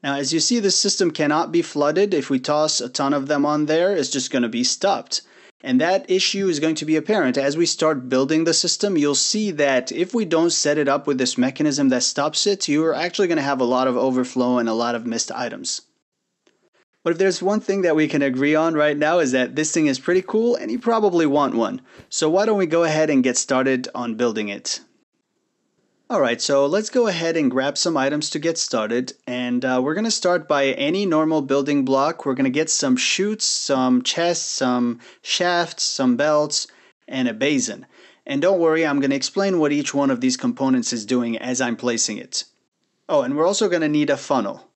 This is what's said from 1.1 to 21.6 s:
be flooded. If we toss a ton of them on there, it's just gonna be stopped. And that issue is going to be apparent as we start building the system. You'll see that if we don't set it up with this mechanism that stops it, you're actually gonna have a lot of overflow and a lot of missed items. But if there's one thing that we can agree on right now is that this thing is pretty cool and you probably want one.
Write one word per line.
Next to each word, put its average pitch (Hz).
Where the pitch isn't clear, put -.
be 170
flooded. 156
If 135
we 135
toss 151
a 120
ton 139
of 139
them 143
on 151
there, 170
it's 151
just 131
gonna 123
be 120
stopped. -
And 131
that 190
issue 190
is 160
going 156
to 151
be 156
apparent 151
as 143
we 170
start 156
building 135
the 165
system. 180
You'll 143
see 214
that 139
if 180
we 233
don't 165
set 147
it 147
up 139
with 139
this 127
mechanism 135
that 127
stops 151
it, 202
you're 156
actually 175
gonna 165
have 135
a 127
lot 127
of 123
overflow 127
and 117
a 110
lot 117
of 120
missed 117
items. -
But 170
if 165
there's 180
one 202
thing 196
that 165
we 156
can 147
agree 139
on 160
right 151
now 151
is 151
that 127
this 151
thing 160
is 135
pretty 180
cool 226
and -
you 247
probably 208
want 147
one. 113